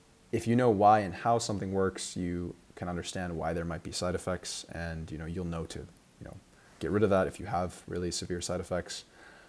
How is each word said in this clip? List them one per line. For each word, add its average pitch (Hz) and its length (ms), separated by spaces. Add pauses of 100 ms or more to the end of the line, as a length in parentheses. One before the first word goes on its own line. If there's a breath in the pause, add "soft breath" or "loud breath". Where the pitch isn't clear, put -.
(320)
if 113 160
you 117 80
know 123 160
why 104 300
and 92 120
how 117 240
something 101 340
works, 95 460
you 87 380 (200)
can 90 120
understand 87 500
why 80 160
there 85 120
might 82 180
be - 80
side 90 240
effects, - 560
and, 82 400
you 76 80
know, 80 80
you'll 87 180
know 82 200
to, - 140
you - 460
know, - 120 (420 loud breath)
get 78 100
rid 104 140
of 98 80
that 95 160
if - 120
you 85 60
have 90 420
really 90 220
severe 87 320
side 90 180
effects. - 460 (440 loud breath)